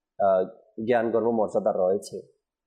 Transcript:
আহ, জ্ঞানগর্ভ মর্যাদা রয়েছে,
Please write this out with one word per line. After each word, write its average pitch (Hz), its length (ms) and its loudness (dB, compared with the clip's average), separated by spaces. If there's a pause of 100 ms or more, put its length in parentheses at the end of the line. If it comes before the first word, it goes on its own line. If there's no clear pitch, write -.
(200)
আহ, 95 240 2 (420)
জ্ঞানগর্ভ 113 420 2
মর্যাদা 107 480 0
রয়েছে, 95 460 -2 (460)